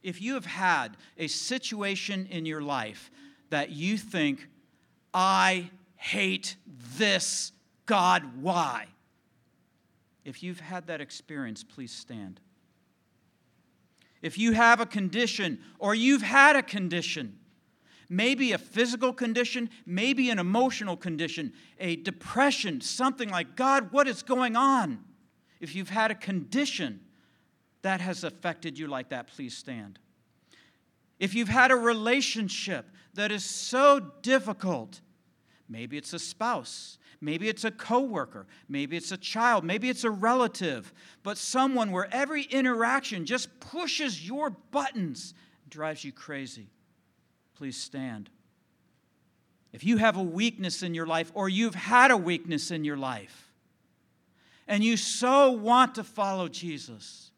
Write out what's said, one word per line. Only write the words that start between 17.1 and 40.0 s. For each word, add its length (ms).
maybe 420
a 60
physical 560
condition, 560
maybe 420
an 100
emotional 600
condition, 560
a 180
depression, 840
something 480
like, 260
"God, 340
what 160
is 160
going 320
on?" 480
If 140
you've 140
had 220
a 40
condition 840
that 200
has 240
affected 540
you 80
like 240
that, 160
please 300
stand. 420
If 160
you've 140
had 220
a 60
relationship 1120
that 180
is 140
so 560
difficult, 800
maybe 300
it's 160
a 40
spouse, 800
maybe 260
it's 160
a 80
coworker, 760
maybe 280
it's 160
a 60
child, 460
maybe 260
it's 120